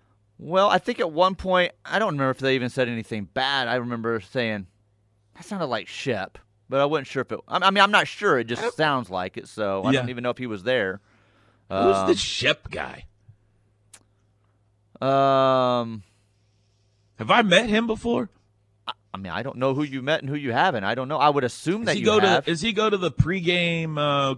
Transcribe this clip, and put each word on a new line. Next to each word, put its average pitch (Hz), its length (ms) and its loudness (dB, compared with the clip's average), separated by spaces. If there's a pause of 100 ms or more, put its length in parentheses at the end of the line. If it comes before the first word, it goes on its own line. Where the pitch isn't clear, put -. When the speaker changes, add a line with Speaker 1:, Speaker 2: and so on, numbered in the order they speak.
(380)
Speaker 1:
Well, 190 320 2
I 185 80 2
think 233 220 -4
at 175 120 -2
one 185 220 2
point, 180 380 0 (120)
I 170 140 -2
don't 202 160 0
remember 135 180 0
if 127 80 -4
they 131 160 2
even 123 140 -2
said 127 180 0
anything 113 380 -6
bad. 131 420 -2
I 120 80 0
remember 117 460 -2
saying, 107 460 -4 (680)
"That - 100 -20
sounded 180 220 -6
like 110 200 -4
Shep," - 500 -6 (320)
but 135 100 0
I 139 60 4
wasn't 143 220 -2
sure 135 140 -4
if - 100 -6
it, 104 160 -6
I, 170 100 -4
I 185 140 4
mean, 202 120 6
I'm 202 80 4
not 185 160 4
sure. 185 320 2
It 113 60 -2
just 117 160 -4
Speaker 2:
I 151 40 -4
don't - 100 -4
Speaker 1:
sounds 139 360 0
like 92 260 -6
it, 98 100 -14
so 98 360 -2
I 113 80 2
Speaker 2:
Yeah. 135 100 2
Speaker 1:
don't 123 80 -6
even 123 140 -10
know 123 80 -2
if - 80 -6
he 123 80 -8
was 101 160 -8
there. 101 360 -2 (680)
Speaker 2:
Who's 98 260 2
Speaker 1:
Um, 95 120 0
Speaker 2:
the - 80 4
Shep - 560 -4
guy? 73 340 -10 (1900)
Speaker 1:
Um, 131 1040 2 (1120)
Speaker 2:
Have 113 140 -8
I 233 120 6
met 208 260 4
him 220 180 2
before? 233 420 -2 (580)
Speaker 1:
I, 117 60 -10 (200)
I 95 40 -12
mean, 95 140 -8
I 101 120 -4
don't 127 140 -8
know 131 180 0
who 147 80 -2
you 135 180 -6
met 151 200 0
and - 80 -8
who 147 60 -4
you 139 180 -4
haven't. 135 300 2
I 107 120 0
don't 131 120 -6
know. 147 120 -4
I 147 100 6
would 139 140 2
assume 170 380 -4
Speaker 2:
Does 233 60 -6
Speaker 1:
that 160 80 2
Speaker 2:
he - 40 -2
Speaker 1:
you 117 80 0
Speaker 2:
go 214 120 4
Speaker 1:
have. 143 260 4
Speaker 2:
to, 160 60 -2
does 156 100 -4
he 226 120 -2
go 214 160 2
to 202 80 0
the 175 140 -2
pregame, 170 880 0
uh, 143 380 0